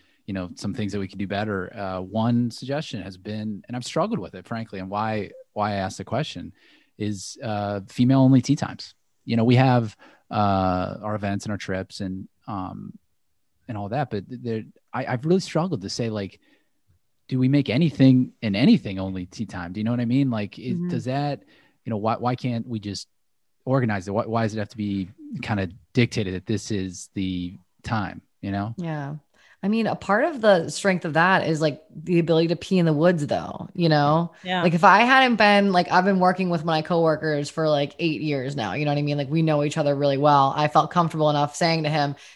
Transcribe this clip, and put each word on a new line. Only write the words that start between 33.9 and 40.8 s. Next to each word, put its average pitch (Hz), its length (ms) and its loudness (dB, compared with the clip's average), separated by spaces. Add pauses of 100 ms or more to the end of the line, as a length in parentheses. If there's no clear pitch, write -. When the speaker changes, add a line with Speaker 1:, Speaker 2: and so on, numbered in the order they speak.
Speaker 3:
Yeah. 185 180 -2
Speaker 2:
Like, 170 140 4
if 165 80 2
I 196 160 8
hadn't 247 380 6
been, 202 340 6
like, 180 200 2
I've 180 140 4
been 190 140 2
working 180 320 2
with 165 120 -2
my 156 200 0
coworkers 156 640 0
for, 160 180 -2
like, 147 300 0
eight 156 240 -2
years 139 340 -4
now, 107 180 -4
you 147 120 -2
know 147 60 0
what 143 80 0
I - 20 0
mean? 147 160 -2
Like, 139 140 -4
we 160 100 2
know 151 220 2
each 151 160 -2
other 143 160 2
really 139 220 2
well. 139 380 6
I 151 120 2
felt 156 240 4